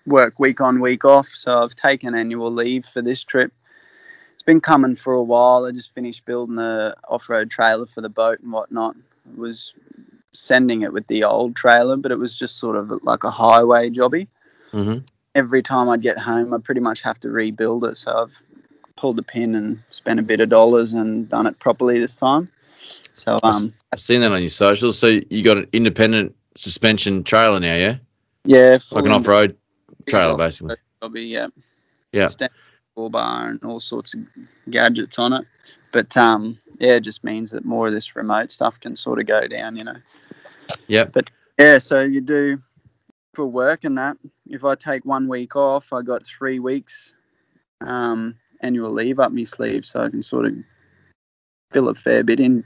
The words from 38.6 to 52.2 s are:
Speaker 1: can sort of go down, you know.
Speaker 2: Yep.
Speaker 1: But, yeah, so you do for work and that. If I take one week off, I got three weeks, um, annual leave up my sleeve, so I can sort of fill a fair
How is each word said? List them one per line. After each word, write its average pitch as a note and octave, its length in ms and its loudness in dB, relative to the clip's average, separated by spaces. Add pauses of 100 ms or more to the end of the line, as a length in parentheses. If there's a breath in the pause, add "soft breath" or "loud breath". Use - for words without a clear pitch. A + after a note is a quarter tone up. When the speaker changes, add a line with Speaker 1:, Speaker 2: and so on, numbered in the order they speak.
Speaker 1:
can - 160 -14
sort A#2+ 240 -6
of A2+ 80 -6
go G#2+ 200 0
down, A2+ 280 -12
you A2+ 100 -14
know. A#2+ 100 -14 (920 loud breath)
Speaker 2:
Yep. A2 260 -2
Speaker 1:
But, - 180 -4 (280)
yeah, D3 200 10
so C3+ 220 0
you C#3 200 -2
do C#3+ 360 -2 (760)
for D3+ 120 -6
work B2+ 400 -2
and C3+ 120 -4
that. C#3 200 -6 (300)
If C3 160 -12
I C#3 120 0
take C3+ 300 -8
one C3+ 220 -4
week B2 280 -10
off, C#3 380 -2
I B2+ 80 -6
got B2 240 -6
three C3 340 -8
weeks, B2+ 560 -8 (640)
um, A#2+ 540 -6 (260)
annual A#2+ 300 -4
leave A#2+ 280 -2
up B2+ 120 2
my A#2+ 120 -6
sleeve, - 420 -6
so - 180 -8
I A#2 60 -4
can A#2 120 -8
sort A#2+ 240 -4
of A2+ 80 -2 (1160)
fill C3 180 2
a A#2 60 -4
fair A#2 280 0